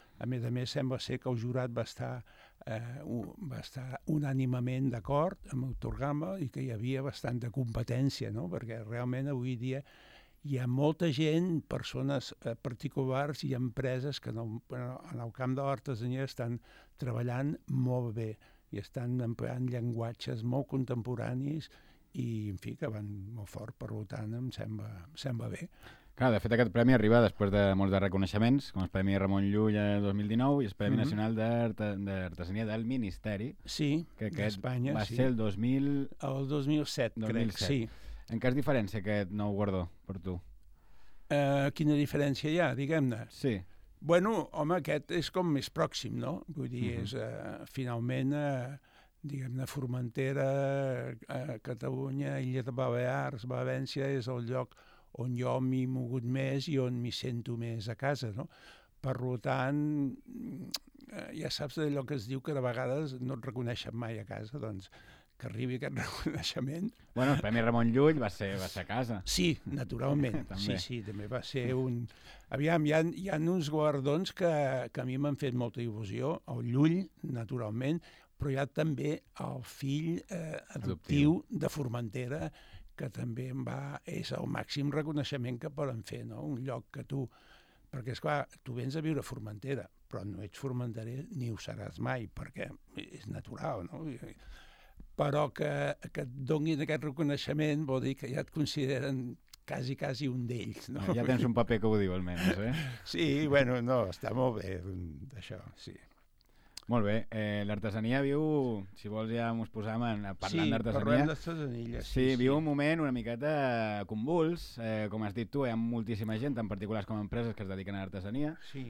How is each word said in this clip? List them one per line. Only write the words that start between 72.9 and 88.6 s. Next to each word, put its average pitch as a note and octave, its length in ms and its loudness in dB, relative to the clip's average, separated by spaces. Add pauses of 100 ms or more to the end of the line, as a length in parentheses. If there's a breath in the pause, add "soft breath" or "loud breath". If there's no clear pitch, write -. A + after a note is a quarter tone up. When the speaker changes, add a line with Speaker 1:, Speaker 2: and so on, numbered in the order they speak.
Speaker 1:
ha, D#3+ 100 6
hi F3 260 -2
ha D#3+ 80 0
uns E3 320 2
guardons D3+ 640 2
que, E3+ 180 2 (400)
que C#3 100 -4
a B2 40 -2
mi B2+ 120 -2
m'han C#3+ 200 2
fet C3+ 160 -2
molta A#2+ 280 -2
il·lusió, A2+ 640 -2
el B2 240 -4
Llull, D#3+ 300 6 (220)
naturalment, B2+ 800 -2 (360 loud breath)
però C#3 140 -2
hi C3 60 0
ha C#3 100 2
també D3+ 540 0 (180)
el C3 240 -4
fill, D3+ 540 -2 (120)
eh, E3 300 -6 (100)
adoptiu C#3+ 680 4
Speaker 2:
Adoptiu. - 100 -4
Speaker 1:
de D#3 220 -2
Formentera, B2+ 800 -4 (460 loud breath)
que C3+ 160 -6
també B2 400 -6
em C3 140 -4
va, C#3 400 -6
és - 260 -4
el - 160 -2
màxim - 420 -2
reconeixement C#3+ 720 -2
que D#3 100 -6
poden C3+ 340 -2
fer, A#2 220 -8
no? A2+ 180 -8
Un C#3 200 -4
lloc B2+ 280 -6
que C#3 120 -10
tu... C#3 220 -2 (640 soft breath)
Perquè, B2+ 220 -6
esclar, D3 320 -2 (180)